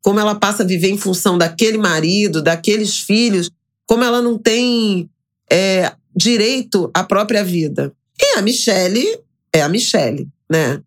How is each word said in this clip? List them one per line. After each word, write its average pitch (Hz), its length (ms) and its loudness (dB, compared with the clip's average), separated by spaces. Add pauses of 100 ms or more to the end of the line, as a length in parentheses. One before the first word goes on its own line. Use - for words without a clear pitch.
Como 202 160 2
ela 214 160 2
passa 208 280 0
a 185 40 2
viver 185 220 0
em 202 100 0
função 180 400 0
daquele 214 400 0
marido, 170 640 0
daqueles 185 560 0
filhos, 202 520 0 (360)
como 233 160 2
ela 240 180 0
não 240 160 0
tem, 226 720 0 (420)
é, 185 420 2 (240)
direito 220 760 0
à 180 120 -2
própria 208 400 -2
vida. 147 480 -4 (280)
E 554 180 2
a 196 40 0
Michelle 208 640 0 (480)
é 156 80 4
a 147 60 0
Michelle, 156 580 -2 (240)
né? 147 360 0